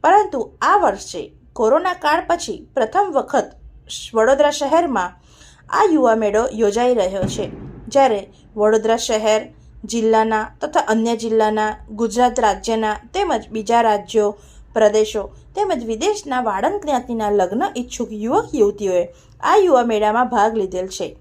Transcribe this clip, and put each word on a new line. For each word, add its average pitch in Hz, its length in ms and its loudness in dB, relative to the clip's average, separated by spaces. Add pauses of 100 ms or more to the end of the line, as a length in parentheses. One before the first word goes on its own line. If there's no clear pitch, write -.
પરંતુ 392 380 4 (220)
આ 320 160 4
વર્ષે 196 440 -2 (300)
કોરોના 311 420 0
કાળ 330 340 0
પછી 330 300 -4 (160)
પ્રથમ 320 440 -2
વખત 254 300 -2 (680)
વડોદરા 277 440 4
શહેરમાં 277 560 0 (640)
આ - 140 4
યુવા 247 240 4
મેળો 214 260 0 (200)
યોજાઈ 233 400 2
રહ્યો 190 340 -2
છે, 202 100 -4 (480)
જ્યારે 247 260 4 (360)
વડોદરા 220 500 2
શહેર, 214 360 0 (480)
જિલ્લાના 220 540 2 (160)
તથા 302 320 -2
અન્ય 233 220 0 (100)
જિલ્લાના, 214 520 0 (240)
ગુજરાત 233 440 0
રાજ્યના 220 500 -2 (200)
તેમજ 349 280 -2 (120)
બીજા 226 280 0
રાજ્યો, 208 480 0 (440)
પ્રદેશો 214 480 2 (320)
તેમજ 359 360 -2
વિદેશના 269 580 -4
વાળંદ 240 340 -2
જ્ઞાતિના 247 480 -2
લગ્ન 202 320 0 (180)
ઈચ્છુક 240 300 -8 (140)
યુવક 349 240 0 (120)
યુવતીઓએ 196 440 0 (360)
આ 349 240 2
યુવા 269 280 4
મેળામાં 220 420 0
ભાગ 220 260 2
લીધેલ 185 360 -6
છે. 165 120 -6 (120)